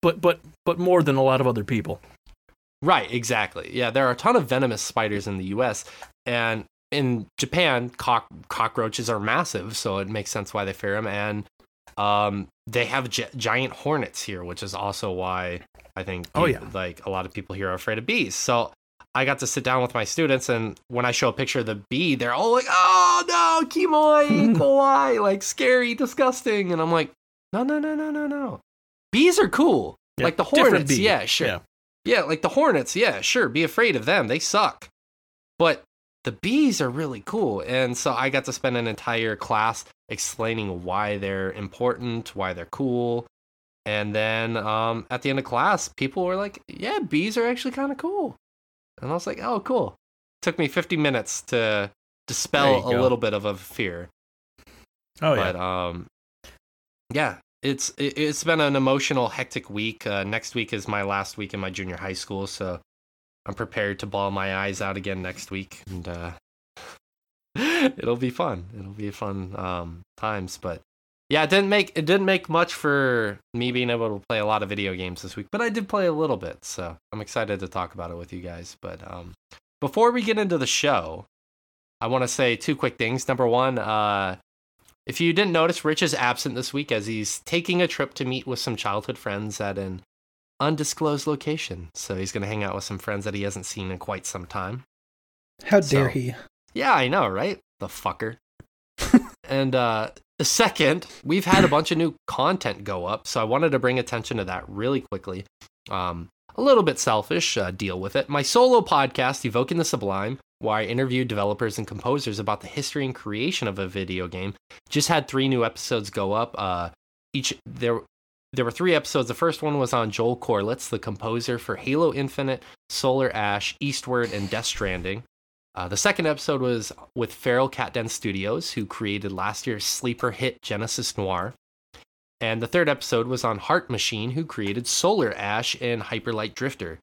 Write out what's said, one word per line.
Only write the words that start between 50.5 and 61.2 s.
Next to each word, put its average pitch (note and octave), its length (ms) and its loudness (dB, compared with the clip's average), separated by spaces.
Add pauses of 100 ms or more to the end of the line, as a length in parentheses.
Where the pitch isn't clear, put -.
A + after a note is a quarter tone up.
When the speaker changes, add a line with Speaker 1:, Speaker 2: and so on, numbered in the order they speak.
Speaker 2:
me D#3 100 2
fifty E3+ 300 -2
minutes C3+ 460 0
to G#2+ 480 0 (340)
dispel C#3+ 400 0
Speaker 1:
There C3+ 80 8
you A#2 140 2
Speaker 2:
a B2+ 100 2
Speaker 1:
go. B2 40 4
Speaker 2:
little B2 160 6
bit G#2+ 160 0
of G2+ 120 -2
a G2+ 100 -2
fear. F2+ 540 -6 (1120)
Speaker 1:
Oh, D#3 140 4
yeah. F#2+ 160 2
Speaker 2:
But, F2+ 40 -4
um, F2+ 520 -2 (1080)
yeah, C3+ 240 0 (240)
it's, C#3 360 -2
it, C#3 200 -2
it's D3+ 260 -2
been D#3+ 160 2
an C#3+ 160 4
emotional, C3+ 540 2
hectic - 400 -8
week. A2 380 -6
Uh, G2+ 160 -2
next G#2+ 320 -6
week A#2 180 -4
is G#2 140 -6
my G#2 160 -2
last G2 340 -4